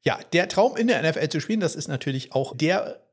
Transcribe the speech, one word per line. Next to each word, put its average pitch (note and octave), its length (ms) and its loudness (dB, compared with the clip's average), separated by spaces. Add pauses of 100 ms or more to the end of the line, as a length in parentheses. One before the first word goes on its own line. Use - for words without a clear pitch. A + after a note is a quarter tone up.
Ja, B2 160 0 (140)
der E3+ 160 2
Traum A3+ 280 2
in A3+ 100 0
der G#3+ 140 2
N C#3+ 40 -2
F D#3+ 120 2
L D3+ 120 0
zu D3+ 120 -2
spielen, A3 200 -2
das E3+ 140 0
ist D3+ 140 -8
natürlich C3 440 -4
auch C3 240 -2
der D#3+ 440 0 (120)